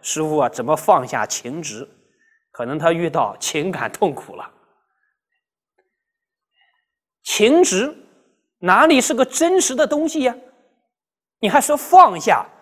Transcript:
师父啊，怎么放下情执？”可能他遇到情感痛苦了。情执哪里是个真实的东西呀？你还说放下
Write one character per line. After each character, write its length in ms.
师 220
父 160
啊， 100
怎 160
么 100
放 320
下 200
情 360
执？” 260
可 140
能 140
他 140
遇 180
到 260
情 340
感 220
痛 220
苦 200
了。 160
情 400
执 320
哪 280
里 140
是 120
个 120
真 360
实 140
的 120
东 220
西 140
呀？ 120
你 100
还 120
说 160
放 420
下 300